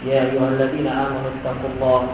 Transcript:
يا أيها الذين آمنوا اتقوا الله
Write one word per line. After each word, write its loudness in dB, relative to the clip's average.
يا 2
أيها 2
الذين 0
آمنوا -4
اتقوا -4
الله 2